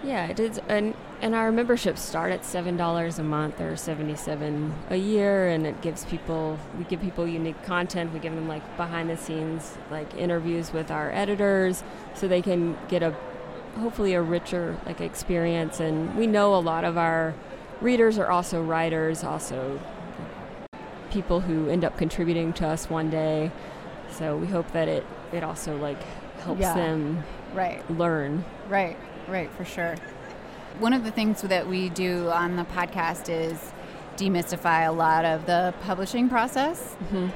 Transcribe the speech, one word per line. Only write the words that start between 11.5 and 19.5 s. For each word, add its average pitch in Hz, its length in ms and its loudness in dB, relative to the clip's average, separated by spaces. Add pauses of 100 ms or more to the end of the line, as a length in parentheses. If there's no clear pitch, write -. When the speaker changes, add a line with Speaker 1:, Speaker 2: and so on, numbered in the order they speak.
Speaker 1:
so - 140 -2
they 180 160 4
can 170 340 2 (100)
get 175 140 2
a, 160 140 2 (640)
hopefully 220 340 2
a 175 80 6
richer, 170 640 0
like, 175 160 -6
experience. 170 760 0
And 160 360 0
we 226 120 4
know 202 260 6
a 185 80 6
lot 165 220 2
of 170 160 2
our 165 340 4 (480)
readers 226 380 6
are - 100 4
also 175 320 2
writers, 160 640 2
also 139 560 -4 (1300)